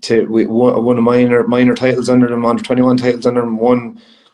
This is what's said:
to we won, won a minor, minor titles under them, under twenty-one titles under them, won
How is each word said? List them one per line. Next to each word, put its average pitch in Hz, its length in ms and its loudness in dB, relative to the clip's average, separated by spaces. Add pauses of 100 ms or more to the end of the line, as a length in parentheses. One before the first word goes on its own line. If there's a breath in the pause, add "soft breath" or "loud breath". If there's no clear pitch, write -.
to 110 240 0
we 110 200 0
won, 117 380 0
won 123 140 0
a 117 40 0
minor, 120 440 2
minor 123 280 2
titles 127 340 -2
under 123 200 2
them, 120 160 -4
under 117 180 -2
twenty-one 127 340 0
titles 123 300 -2
under 123 160 0
them, 113 160 -6
won 117 420 -2 (340 loud breath)